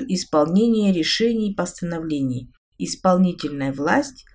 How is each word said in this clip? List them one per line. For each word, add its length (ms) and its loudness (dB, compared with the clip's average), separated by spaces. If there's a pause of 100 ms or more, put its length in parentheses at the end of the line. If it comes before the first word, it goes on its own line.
(140)
исполнение 800 2
решений 560 0
и 40 -8
постановлений. 960 -4 (280)
Исполнительная 960 0
власть, 500 -2 (100)